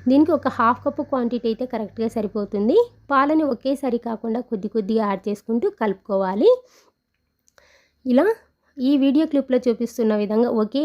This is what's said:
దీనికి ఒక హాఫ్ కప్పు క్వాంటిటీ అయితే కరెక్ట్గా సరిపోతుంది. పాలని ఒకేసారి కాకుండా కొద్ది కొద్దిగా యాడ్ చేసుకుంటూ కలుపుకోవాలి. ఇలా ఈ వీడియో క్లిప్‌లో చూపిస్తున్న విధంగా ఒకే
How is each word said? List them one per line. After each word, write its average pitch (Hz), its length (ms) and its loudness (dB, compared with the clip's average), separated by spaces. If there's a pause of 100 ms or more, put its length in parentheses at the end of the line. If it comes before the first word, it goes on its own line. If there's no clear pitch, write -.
దీనికి 302 240 4
ఒక 277 160 0
హాఫ్ 240 360 0
కప్పు 277 200 -4
క్వాంటిటీ 240 440 -4
అయితే 226 180 -4
కరెక్ట్గా 220 420 -6
సరిపోతుంది. 208 720 -2 (320)
పాలని 285 340 2
ఒకేసారి 269 540 -2
కాకుండా 233 440 -6
కొద్ది 208 260 -8
కొద్దిగా 220 380 -2
యాడ్ 196 200 -4
చేసుకుంటూ 226 440 -4
కలుపుకోవాలి. 196 800 0 (1500)
ఇలా 262 220 2 (500)
ఈ 269 200 0
వీడియో 277 300 2
క్లిప్‌లో 269 300 0
చూపిస్తున్న 233 580 -2
విధంగా 214 360 0
ఒకే 226 340 0